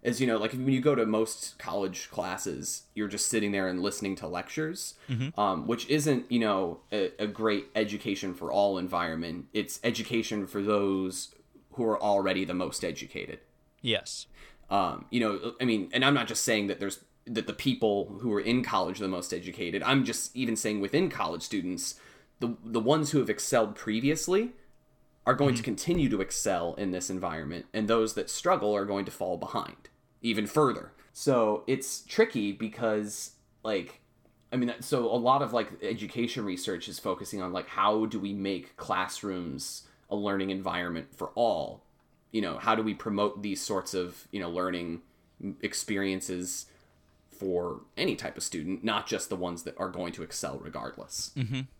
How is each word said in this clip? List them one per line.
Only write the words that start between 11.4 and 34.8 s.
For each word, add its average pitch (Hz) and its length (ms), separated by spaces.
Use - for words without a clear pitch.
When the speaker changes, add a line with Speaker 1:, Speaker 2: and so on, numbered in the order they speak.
Speaker 1:
who 123 100
are 110 180
already 95 420
the 90 120
most 90 280
educated. - 560
Speaker 2:
Yes. - 420
Speaker 1:
Um, 95 400
you 120 100
know, 110 400
I 127 60
mean, 107 260
and 127 140
I'm 143 80
not 120 160
just 110 160
saying 107 220
that 98 120
there's, 98 240
that 113 200
the - 80
people 104 680
who 120 100
are 104 80
in 120 240
college 95 360
are 101 40
the 95 60
most 90 240
educated. 87 500
I'm 131 220
just - 300
even 117 200
saying 104 240
within 143 300
college 85 320
students, 90 540
the, 120 240
the 113 160
ones 143 320
who 147 80
have 110 100
excelled 107 460
previously 156 760
are 127 80
going 131 220
to 117 60
Speaker 2:
Mm-hmm. - 40
Speaker 1:
continue 147 440
to 101 120
excel 87 540
in 98 160
this 90 180
environment, 85 640
and 107 160
those 110 240
that - 160
struggle 156 440
are 101 120
going 101 200
to - 60
fall 90 260
behind - 520
even 107 240
further. 139 440
So 113 540
it's - 380
tricky 120 460
because, 107 800
like, 101 360
I - 20
mean, 120 240
so 127 260